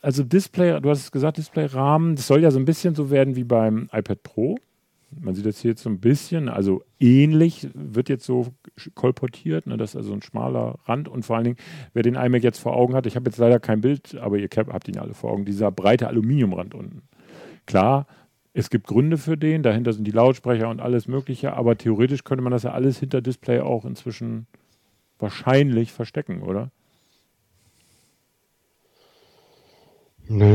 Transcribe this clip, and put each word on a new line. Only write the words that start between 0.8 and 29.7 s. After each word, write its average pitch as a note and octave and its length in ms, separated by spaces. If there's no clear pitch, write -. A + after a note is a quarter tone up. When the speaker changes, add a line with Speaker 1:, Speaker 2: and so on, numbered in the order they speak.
Speaker 1:
du C#3 80
hast D3 100
es - 120
gesagt, D3 260
Displayrahmen, D3+ 800
das C3 120
soll C#3+ 140
ja D#3+ 100
so C3 80
ein C3 60
bisschen D#3+ 300
so C#3+ 140
werden C3+ 280
wie B2 80
beim A2 480
iPad G#2+ 300
Pro. D3 340
Man F#2 140
sieht G2+ 100
das G#2 140
hier A#2 120
jetzt A2+ 120
so A#2 60
ein G2+ 100
bisschen, C#3+ 500
also G2 340
ähnlich D3 720
wird B2+ 360
jetzt C3 160
so B2 220
kolportiert, D#3 720
ne, A#2+ 100
das A2 140
ist - 40
also G#2 180
ein G#2 100
schmaler A#2 640
Rand C#3 220
und B2 160
vor A2+ 120
allen A#2 100
Dingen, A#2+ 120
wer A#2+ 100
den A#2+ 120
iMac B2 280
jetzt A#2+ 160
vor A#2+ 160
Augen B2 200
hat, B2+ 100
ich A2 100
habe B2+ 140
jetzt - 80
leider A#2 220
kein A2 220
Bild, C3+ 340
aber G#2 240
ihr G2+ 120
habt - 360
ihn - 100
alle - 160
vor A#2 180
Augen, G2+ 140
dieser G2+ 260
breite G#2+ 360
Aluminiumrand A2 640
unten. - 300
Klar, B2 400
es - 140
gibt A2+ 180
Gründe D3 300
für D3+ 200
den, D#3 260
dahinter A#2 300
sind G#2+ 120
die G#2 60
Lautsprecher A#2 580
und A2+ 120
alles B2 260
Mögliche, C3+ 460
aber A#2 240
theoretisch A#2+ 460
könnte C3 200
man B2 80
das A#2+ 120
ja B2+ 80
alles B2+ 280
hinter C3+ 220
Display B2 400
auch B2 240
inzwischen A#2 640
wahrscheinlich B2+ 760
verstecken, A2+ 500
oder? G2 300